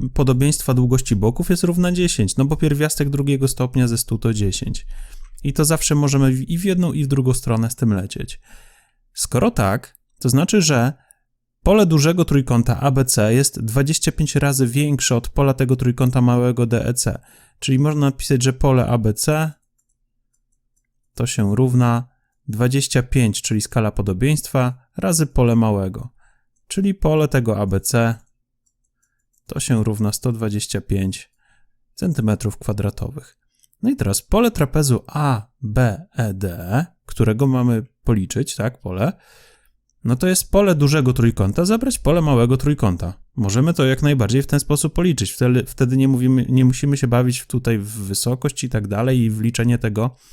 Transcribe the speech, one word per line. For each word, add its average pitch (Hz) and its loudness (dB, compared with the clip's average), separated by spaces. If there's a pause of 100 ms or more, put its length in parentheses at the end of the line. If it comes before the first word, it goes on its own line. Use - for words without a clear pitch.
(140)
podobieństwa 131 2
długości 123 2
boków 120 0
jest 175 0
równa 175 2
dziesięć, 175 0
no 135 2
bo 147 0
pierwiastek 147 0
drugiego 139 0
stopnia 127 0
ze 117 0
stu - -4
to 113 0
dziesięć. 104 -4 (580)
I 143 -2
to 151 2
zawsze 156 0
możemy 139 2
w, 131 -4
i 170 -2
w 180 -4
jedną, 180 0
i 151 -2
w - -4
drugą 131 0
stronę 113 -2
z - -10
tym 113 0
lecieć. - -6 (720)
Skoro - 0
tak, 113 -2 (220)
to 131 -2
znaczy, 165 2
że 135 2 (680)
pole 202 6
dużego 160 2
trójkąta 120 2
A 139 2
B 131 2
C 110 2
jest 135 0
dwadzieścia 139 0
pięć 151 -2
razy 135 2
większe 131 0
od 113 -2
pola 139 2
tego 127 0
trójkąta 123 0
małego 123 2
D 113 0
E 123 -2
C. - -4 (380)
Czyli 131 0
można 147 2
napisać, 139 0
że 131 2
pole 131 2
A 120 0
B 107 0
C 156 -2 (1600)
to 123 -4
się 104 0
równa 123 2 (400)
dwadzieścia 123 0
pięć, 120 0
czyli 107 -2
skala 110 -2
podobieństwa, 123 -2
razy 165 0
pole 117 2
małego. 104 -2 (540)
Czyli 196 -2
pole 156 2
tego 113 0
A 104 -2
B 95 0
C 117 0 (1300)
to - -8
się 110 0
równa 107 -2
sto - -4
dwadzieścia 104 -6
pięć 95 -4 (640)
centymetrów 110 -4
kwadratowych. 107 -6 (440)
No 233 0
i 285 -2
teraz - -2
pole 233 2
trapezu 143 0
A 139 -4 (120)
B 123 0
E 107 -4
D, 95 -4 (200)
którego 110 0
mamy 123 0 (180)
policzyć, 117 -2
tak, 120 -6
pole, 95 -4 (920)
no 123 0
to 180 -2
jest 185 -2
pole 196 4
dużego 143 2
trójkąta, 113 2
zabrać 226 -2
pole 165 2
małego 131 2
trójkąta. 110 -2 (140)
Możemy 120 0
to 139 2
jak 131 0
najbardziej 135 2
w - -4
ten 143 0
sposób 147 -2
policzyć. 165 0
Wtedy, 123 0
wtedy 127 0
nie 135 4
mówimy, 127 2
nie 131 4
musimy 135 2
się 131 -2
bawić 123 0
tutaj 120 -2
w 101 -8
wysokość 113 -6
i 127 -4
tak 110 -4
dalej 123 0
i 113 2
w 107 -4
liczenie 117 0
tego 113 -4 (160)